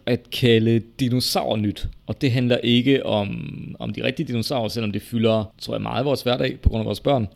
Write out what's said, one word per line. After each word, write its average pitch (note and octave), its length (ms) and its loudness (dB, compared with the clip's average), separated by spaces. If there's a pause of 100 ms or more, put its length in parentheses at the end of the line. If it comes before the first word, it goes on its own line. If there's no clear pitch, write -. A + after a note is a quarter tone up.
at A#2+ 240 -2
kalde A2+ 480 4 (220)
Dinosaurnyt. A2+ 880 0 (180)
Og - 140 -6
det C3+ 120 2
handler B2 260 2
ikke B2 480 4
om, G#2 220 0 (500)
om A2 140 -6
de - 120 -6
rigtige - 220 -2
dinosaurer, A#2 420 -2
selvom G#2+ 240 -4
det G#2 100 -6
fylder, A2 420 2 (160)
tror A#2 140 -8
jeg, A2 80 -4
meget A2 160 -4
af B2+ 60 -2
vores C#3 180 -2
hverdag B2+ 400 -2
på - 60 6
grund A2+ 120 0
af A2 60 -2
vores G#2+ 140 -4
børn. B2+ 360 0